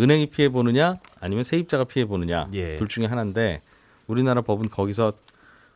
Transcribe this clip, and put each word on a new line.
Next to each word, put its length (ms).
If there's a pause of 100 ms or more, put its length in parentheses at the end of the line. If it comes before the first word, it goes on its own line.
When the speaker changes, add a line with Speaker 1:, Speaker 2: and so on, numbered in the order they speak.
Speaker 1:
은행이 260
피해 220
보느냐, 460 (240)
아니면 240
세입자가 420
피해 200
보느냐, 480
Speaker 2:
예. 240
Speaker 1:
둘 100
중에 180
하나인데 560 (460)
우리나라 340
법은 280
거기서 440 (640)